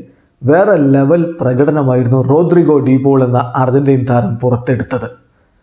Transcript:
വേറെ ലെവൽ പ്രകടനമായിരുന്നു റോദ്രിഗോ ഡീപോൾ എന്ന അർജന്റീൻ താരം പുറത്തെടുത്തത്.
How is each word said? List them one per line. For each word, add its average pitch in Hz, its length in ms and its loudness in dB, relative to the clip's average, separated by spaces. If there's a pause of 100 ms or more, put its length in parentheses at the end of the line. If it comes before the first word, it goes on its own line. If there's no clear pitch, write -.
(420)
വേറെ 180 340 2
ലെവൽ 139 460 2 (180)
പ്രകടനമായിരുന്നു 127 800 0
റോദ്രിഗോ 156 560 2
ഡീപോൾ 131 460 2
എന്ന 120 320 -2
അർജന്റീൻ 131 540 0
താരം 120 260 0
പുറത്തെടുത്തത്. 120 720 -4 (540)